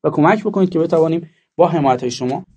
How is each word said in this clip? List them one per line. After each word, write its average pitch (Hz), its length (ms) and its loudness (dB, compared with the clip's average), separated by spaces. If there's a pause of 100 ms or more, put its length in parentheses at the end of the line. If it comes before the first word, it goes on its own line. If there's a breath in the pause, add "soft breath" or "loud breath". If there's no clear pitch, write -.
و 151 60 2
کمک 175 340 2
بکنید 190 260 0
که 170 80 -4
بتوانیم 165 520 0 (260 loud breath)
با 170 120 4
حمایت‌های 131 420 0
شما 131 360 -6 (100)